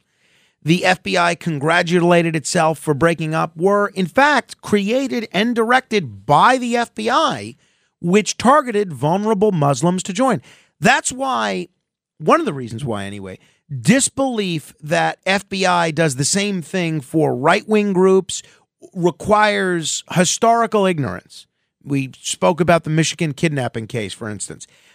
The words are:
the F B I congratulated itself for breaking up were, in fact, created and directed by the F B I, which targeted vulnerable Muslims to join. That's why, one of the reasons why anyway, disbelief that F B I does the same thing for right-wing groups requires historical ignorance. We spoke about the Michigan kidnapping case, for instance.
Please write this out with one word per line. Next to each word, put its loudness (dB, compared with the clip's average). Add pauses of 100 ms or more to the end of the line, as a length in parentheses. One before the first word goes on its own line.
(600)
the 0
F 0
B -2
I 0
congratulated 0
itself -2
for -2
breaking 0
up -4
were, 2
in -2
fact, 0
created -2
and 0
directed 0
by 4
the -2
F -4
B -4
I, -2 (420)
which 0
targeted 2
vulnerable 0
Muslims 0
to -8
join. 0 (380)
That's 2
why, -4 (480)
one 2
of -4
the -4
reasons -8
why -6
anyway, -12 (440)
disbelief 0
that -2
F -2
B -2
I 2
does 0
the -2
same -2
thing -4
for 0
right-wing 0
groups 2 (520)
requires 0
historical 2
ignorance. -4 (380)
We -4
spoke 0
about 2
the -6
Michigan 0
kidnapping -4
case, -6
for -10
instance. -12 (300)